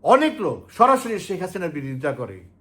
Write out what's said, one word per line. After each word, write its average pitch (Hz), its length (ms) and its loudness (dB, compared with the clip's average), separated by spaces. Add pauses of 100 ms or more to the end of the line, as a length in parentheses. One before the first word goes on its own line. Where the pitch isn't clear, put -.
অনেক 262 380 4
লোক 147 300 -6
সরাসরি 240 480 2
শেখ 175 220 -6
হাসিনার 175 300 -6
বিরোধিতা 135 420 -6
করে 98 320 -10 (160)